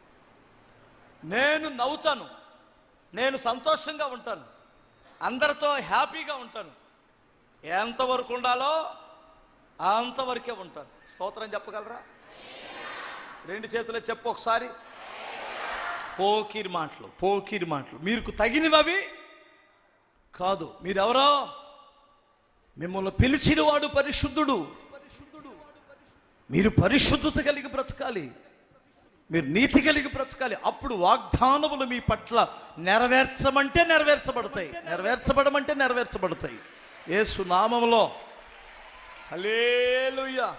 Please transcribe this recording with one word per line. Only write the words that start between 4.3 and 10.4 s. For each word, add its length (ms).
అందరితో 500
హ్యాపీగా 440
ఉంటాను. 280
ఎంతవరకు 680
ఉండాలో 380
అంతవరకే 760